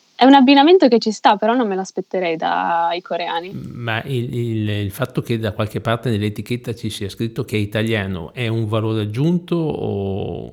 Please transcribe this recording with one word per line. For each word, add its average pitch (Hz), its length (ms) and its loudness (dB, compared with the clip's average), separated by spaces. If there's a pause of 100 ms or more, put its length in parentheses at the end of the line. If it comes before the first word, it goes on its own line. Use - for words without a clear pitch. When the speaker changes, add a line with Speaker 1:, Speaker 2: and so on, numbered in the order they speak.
(160)
Speaker 1:
è - 80 4
un 269 100 10
abbinamento 285 520 8
che 233 140 6
ci 220 100 -2
sta, 220 240 2
però 214 200 0
non 247 120 2
me 196 80 -2
l'aspetterei 185 640 -4
dai 170 640 -2
coreani. 170 500 -6
Speaker 2:
Ma 117 520 -6
il, 127 280 -4
il, 113 360 -2
il 104 240 -2
fatto - 300 -4
che 117 180 -4
da 107 100 -2
qualche 110 300 -4
parte 117 280 -2
nell'etichetta 107 640 -4
ci 113 160 -8
sia 104 200 -8
scritto 117 360 -6
che - 120 -6
è - 20 2
italiano 104 720 -2
è 123 140 -6
un 113 220 -2
valore 110 340 0
aggiunto 165 540 -2
o, 101 960 -4